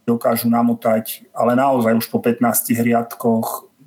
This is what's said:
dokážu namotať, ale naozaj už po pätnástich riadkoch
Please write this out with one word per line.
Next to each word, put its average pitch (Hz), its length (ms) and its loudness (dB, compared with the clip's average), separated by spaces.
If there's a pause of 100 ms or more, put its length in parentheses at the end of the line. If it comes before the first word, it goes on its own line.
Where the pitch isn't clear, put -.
dokážu 117 460 0
namotať, 117 800 0
ale 120 240 0
naozaj 127 400 2
už 113 140 0
po 117 100 -2
pätnástich 117 580 0
riadkoch 117 920 -2 (160)